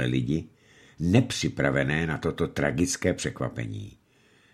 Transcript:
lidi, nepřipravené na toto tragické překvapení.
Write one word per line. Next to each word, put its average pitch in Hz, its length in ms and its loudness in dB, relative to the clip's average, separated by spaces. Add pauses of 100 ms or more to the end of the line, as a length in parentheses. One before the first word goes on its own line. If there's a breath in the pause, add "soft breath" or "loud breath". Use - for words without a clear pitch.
lidi, 64 420 0 (520 soft breath)
nepřipravené 76 1080 2
na 78 100 -4
toto 80 300 -2
tragické 73 640 0
překvapení. 55 840 -6 (560 soft breath)